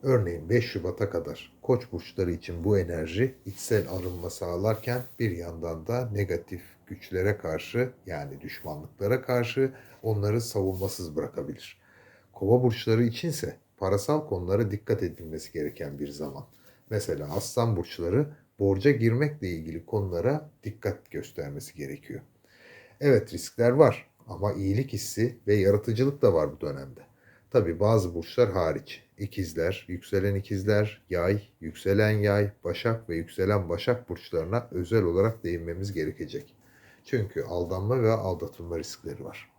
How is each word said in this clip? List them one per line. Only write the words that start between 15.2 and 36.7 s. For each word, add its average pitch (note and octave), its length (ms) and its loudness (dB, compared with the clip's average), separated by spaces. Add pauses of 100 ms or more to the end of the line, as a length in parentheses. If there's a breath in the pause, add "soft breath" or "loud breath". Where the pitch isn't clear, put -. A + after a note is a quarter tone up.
gereken D2 460 -6
bir C#2+ 100 -6
zaman. D2 360 -10 (460 soft breath)
Mesela D2+ 460 -2
Aslan A#2 400 2
burçları F2+ 500 0 (320 loud breath)
borca G2 320 4
girmekle A#2 580 2
ilgili D#2+ 380 -6
konulara G2+ 640 0 (140)
dikkat - 460 -6
göstermesi C#2+ 640 -10
gerekiyor. - 460 -12 (800 loud breath)
Evet, C3+ 320 4
riskler A#2 380 2
var C3+ 400 6 (180)
ama G2 240 -2
iyilik G2+ 400 0
hissi A2+ 540 -2
ve G#2 80 6
yaratıcılık G#2+ 680 4
da G#2 120 6
var D2 180 2
bu - 80 -14
dönemde. C#2+ 400 -10 (500 soft breath)
Tabii E2+ 300 2
bazı G#2 340 4
burçlar G2 380 2
hariç. D#2+ 500 -2 (160)
İkizler, F2+ 680 -4
yükselen F#2+ 460 -2
ikizler, G#2 760 0
yay, F#2 320 2 (180)
yükselen G2 500 2
yay, G#2 420 4 (120)
başak A2+ 440 -2
ve E2+ 80 -2
yükselen F#2+ 520 0
başak B2 400 0
burçlarına F2 640 -2
özel F2+ 320 2
olarak F#2+ 420 2
değinmemiz F2 480 -4
gerekecek. D#2+ 600 -6 (500 soft breath)